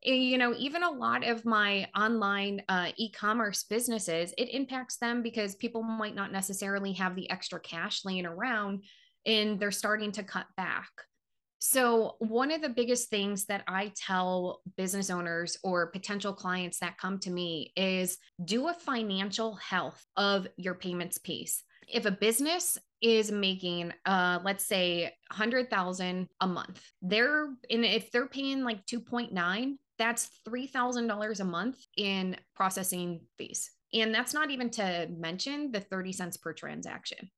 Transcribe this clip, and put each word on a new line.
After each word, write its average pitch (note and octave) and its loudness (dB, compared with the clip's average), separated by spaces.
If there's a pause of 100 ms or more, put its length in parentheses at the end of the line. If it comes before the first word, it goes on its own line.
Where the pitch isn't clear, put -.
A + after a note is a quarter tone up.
And, C4 4
you B3+ 4
know, A#3+ 4
even C#4+ -2
a F4 4
lot A#3+ 0
of A3+ 0
my G#3 4
online, G3+ 2
uh, F3+ 2
e-commerce G#3 0
businesses, G#3 0
it - -2
impacts C4 -4
them A#3+ 0
because A3 -2
people A#3 -4
might A3 -2
not G3 -4
necessarily G3 -2
have F#3 0
the F#3 -6
extra F3+ -6
cash - -6
laying F#3 -2
around G3+ -2 (400)
and G#3+ 4
they're G3+ 2
starting G#3 0
to G#3 -6
cut F#3+ -6 (100)
back. E3 -4 (680)
So A#3 4
one A#3 2
of D#4+ 0
the D4+ 0
biggest A#3+ 2
things G3+ 0
that G3 -2
I G3 -2
tell F#3 0 (140)
business F#3+ 0
owners E3+ -2
or F3 2
potential G3+ -4
clients F3+ -2
that F3 -4
come G3 -2
to F#3+ -6
me F3 -4
is F#3 2 (260)
do A#3 0
a F4 0
financial A3 -2
health - -4 (120)
of G3 4
your F3+ -2
payments F3+ -4
piece. - -6 (260)
If G#3+ -2
a G#3 4
business A3+ 2 (220)
is A3 6
making, F#3 0 (140)
uh, F3+ 4
let's G3 0
say F3+ 2 (180)
a - -10
hundred A#3+ 2
thousand F#3 0 (120)
a F#3+ 2
month, F3+ -4 (180)
they're, B3+ 2 (220)
and A#3 4
if A3 2
they're B3+ 2
paying, C4+ -2
like, A3 -4
two A#3+ -4
point A#3+ -4
nine, G3 0 (200)
that's A#3 0 (140)
three B3 -6
thousand B3 0
dollars G#3+ -2
a G3 0
month F#3 0 (200)
in F#3+ 0 (200)
processing F#3 0 (160)
fees. - -8 (220)
And A3 2
that's B3+ 0
not D4+ 0
even B3+ -2
to F3+ 0
mention F#3 -4
the G#3+ -2
thirty F#3 -4
cents F3 -6
per - -8
transaction. D#3 -10